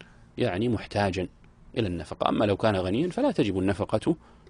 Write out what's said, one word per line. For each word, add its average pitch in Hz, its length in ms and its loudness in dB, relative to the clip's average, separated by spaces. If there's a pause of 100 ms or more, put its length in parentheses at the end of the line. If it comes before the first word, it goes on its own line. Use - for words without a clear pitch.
(380)
يعني 113 300 0
محتاجاً 98 600 0 (500)
إلى 110 100 0
النفقة. 85 400 -2
أما 127 160 2
لو 101 120 2
كان 107 200 2
غنياً 98 320 0
فلا 262 220 0
تجب 104 280 0
النفقة 98 580 0 (340)